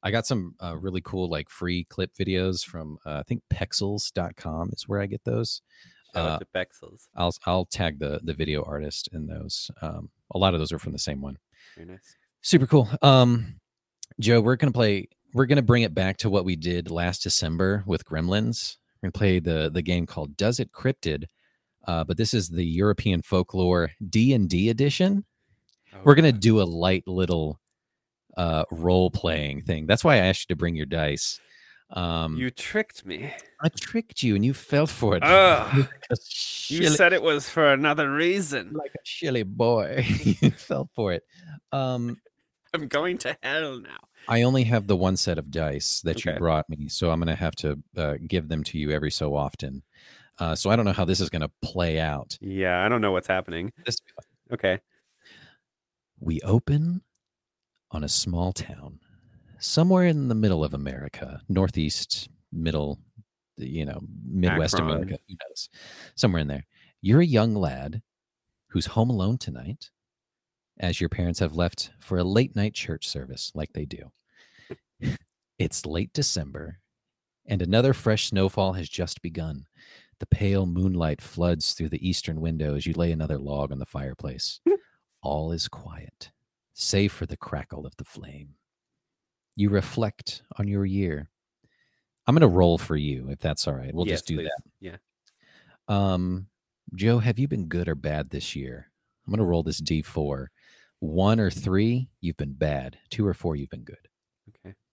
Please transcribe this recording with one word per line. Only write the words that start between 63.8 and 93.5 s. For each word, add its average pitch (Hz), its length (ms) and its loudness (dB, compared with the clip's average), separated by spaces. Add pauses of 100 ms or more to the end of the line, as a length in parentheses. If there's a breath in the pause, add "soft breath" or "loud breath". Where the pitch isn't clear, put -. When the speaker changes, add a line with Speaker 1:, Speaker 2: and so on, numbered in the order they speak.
Speaker 1:
know, - 160 -8 (240)
Midwest 90 500 2
Speaker 2:
Akron. 80 160 0
Speaker 1:
America, 92 260 -4 (100)
who 95 80 -16 (120)
knows? - 220 -14 (460 loud breath)
Somewhere 87 260 2
in 73 60 -2
there. 71 180 -6 (360 soft breath)
You're 120 200 6
a 180 40 6
young 113 300 4
lad 73 460 -4 (680)
who's - 180 -2
home 113 220 2
alone 110 280 0
tonight, - 520 -10 (920)
as 87 200 -2
your 85 100 0
parents 87 300 -2
have 80 160 0
left - 440 -2
for - 180 -4
a 90 60 2
late 107 320 2
night 104 180 0
church - 340 -8
service 65 480 -10
like 78 180 -6
they 76 120 -6
do. 67 260 -16 (920 loud breath)
<laughs> - 160 -4 (420)
It's - 280 -4
late 82 260 -4
December, 78 680 -4 (640)
and 95 160 0
another 113 280 4
fresh 110 360 0
snowfall 95 460 2
has 90 140 -6
just - 360 -8
begun. 80 420 -8 (540 soft breath)
The - 80 -8
pale 98 400 2
moonlight 87 520 0
floods 85 540 -2
through 80 160 -4
the 87 180 -4
eastern 80 340 -4
window 78 340 -2
as 73 100 -4
you 82 80 -2
lay 85 180 0
another 76 280 -2
log 71 320 -4
on 69 80 -8
the 65 80 -8
fireplace. - 800 -10
Speaker 2:
<laughs> - 560 -4
Speaker 1:
All 76 280 -2
is 82 160 -4
quiet, - 640 -16 (440)
save 101 380 2
for - 140 -8
the 82 120 -10
crackle 73 500 -10
of - 100 -18
the 67 60 -14
flame. 71 460 -18 (1080)
You 101 160 2
reflect - 720 -2 (160)
on 101 80 0
your 101 180 0
year. 90 420 -2 (1000)
I'm 135 80 4
gonna 160 120 8
roll 87 300 6
for - 180 -4
you, 69 360 -4
if 71 80 -10
that's - 280 -2